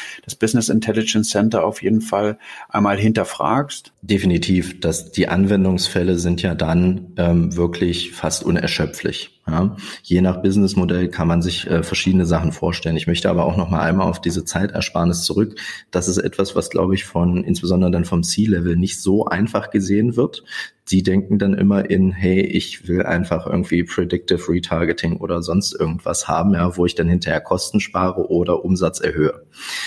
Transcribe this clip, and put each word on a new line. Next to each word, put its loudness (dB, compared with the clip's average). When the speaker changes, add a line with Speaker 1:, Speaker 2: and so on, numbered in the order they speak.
Speaker 1:
das -14
Business 0
Intelligence 0
Center 2
auf -4
jeden 2
Fall -2
einmal 0
hinterfragst?" -2
Speaker 2:
Definitiv, 0
dass -4
die 0
Anwendungsfälle 2
sind 0
ja 0
dann, 0
ähm, 2
wirklich 0
fast -4
unerschöpflich. -2
Ja, 0
je 2
nach 2
Businessmodell 2
kann -2
man 4
sich, -4
äh, 2
verschiedene 2
Sachen 2
vorstellen. -2
Ich -6
möchte 0
aber 2
auch 0
noch 0
mal 0
einmal 2
auf -4
diese -2
Zeitersparnis -2
zurück. 0
Das -2
ist 0
etwas, -2
was, -2
glaube 2
ich, -4
von, 0
insbesondere 2
dann 2
vom 0
C-Level 0
nicht 0
so 2
einfach -2
gesehen 0
wird. -2
Die 4
denken 2
dann 2
immer 2
in, 4
"Hey, 2
ich -4
will 0
einfach -2
irgendwie 0
Predictive -2
Retargeting 0
oder -4
sonst 0
irgendwas -4
haben, 2
ja, 0
wo 2
ich -4
dann 0
hinterher 0
Kosten -2
spare -2
oder 0
Umsatz 0
erhöhe." 0